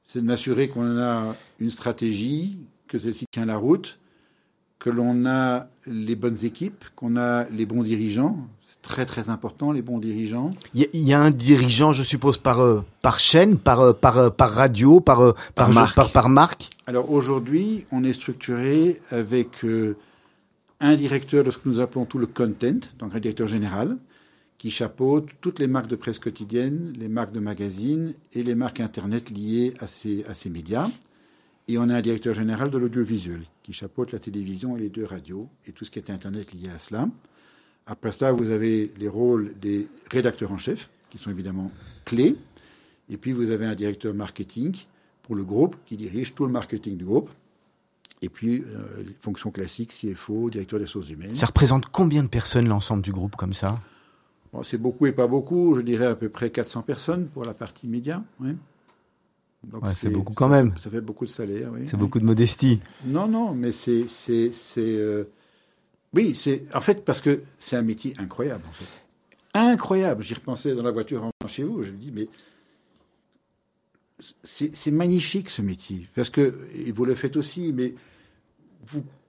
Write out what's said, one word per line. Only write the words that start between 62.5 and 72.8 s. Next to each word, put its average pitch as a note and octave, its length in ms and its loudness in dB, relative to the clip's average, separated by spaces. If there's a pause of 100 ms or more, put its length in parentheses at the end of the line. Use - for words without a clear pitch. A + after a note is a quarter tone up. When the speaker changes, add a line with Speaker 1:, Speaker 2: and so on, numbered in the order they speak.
Speaker 1:
Non, E3+ 220 0
non, A3 260 -2
mais A#2+ 160 -2
c'est, A#2+ 380 -2
c'est, A#2 440 -2
c'est, A2+ 440 -4
euh, G#2 280 -2 (880)
oui, F3 200 2
c'est, C#3 300 -4 (100)
en C3 60 0
fait, G3+ 240 0
parce - 160 0
que C#3+ 220 2 (160)
c'est - 180 -6
un A#2 60 0
métier A2+ 360 -4
incroyable, G2+ 500 -8
en - 40 -20
fait. - 160 -18 (640)
Incroyable. F#3+ 720 2
J'y A#2 100 -8
repensais C3 400 -6
dans A#2 80 -4
la A#2+ 80 0
voiture A2+ 320 -4
en A3+ 80 -6 (100)
venant A2 80 -12
chez - 140 -8
vous. E3+ 220 -6
Je G2 80 -10
me G2 40 -16
dis, B2 160 -16
mais G#2+ 140 -8 (2250)